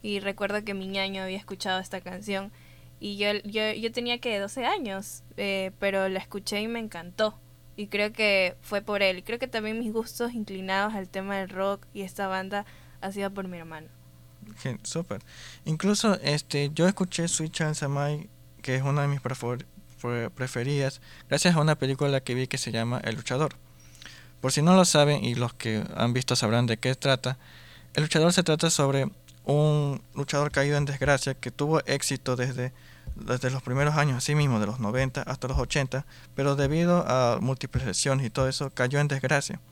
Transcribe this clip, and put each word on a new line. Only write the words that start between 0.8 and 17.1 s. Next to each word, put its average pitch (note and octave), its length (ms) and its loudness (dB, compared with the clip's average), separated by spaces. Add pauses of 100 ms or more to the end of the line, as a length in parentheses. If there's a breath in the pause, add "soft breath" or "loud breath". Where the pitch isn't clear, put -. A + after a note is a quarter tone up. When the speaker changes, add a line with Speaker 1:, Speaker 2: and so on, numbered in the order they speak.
Speaker 1:
ñaño G3 360 -4
había F#3 140 -6
escuchado F#3+ 420 -4
esta F#3 220 -8
canción. G3 500 -6 (500 loud breath)
Y G3+ 160 -8
yo, G#3 100 2 (180)
yo, G#3+ 280 -2
yo A3+ 180 -4
tenía A#3+ 280 -2
que A3+ 200 -2
doce G#3 260 -4
años, A#3+ 580 -4 (140)
eh, F#3+ 420 -2
pero F#3+ 300 2
la F#3 100 -2
escuché G3+ 420 -6
y G#3+ 60 -4
me A#3 120 -4
encantó. G#3 600 -4 (380)
Y G#3 100 -8
creo G#3 240 0
que G3 500 4
fue G3+ 200 -4
por G3+ 200 -2
él. F#3 220 2
Creo A#3 160 -6
que C4 80 -4
también A3 320 -4
mis A3 140 -4
gustos A#3 400 -4
inclinados G3 600 -2
al F#3+ 120 -6
tema G3 300 -6
del F#3+ 100 -4
rock G3 460 -2
y G3+ 80 -10
esta F#3+ 260 -6
banda F#3+ 380 -4 (340 loud breath)
ha F#3+ 140 -8
sido G3 200 -4
por G3 140 -8
mi F3+ 100 -10
hermano. D#3+ 300 -14 (720)
Speaker 2:
Gen-, B2+ 260 -8
súper. E3 380 -8 (420 loud breath)
Incluso, G3 580 2
este, D3 520 -2
yo E3 160 4
escuché F3+ 400 -2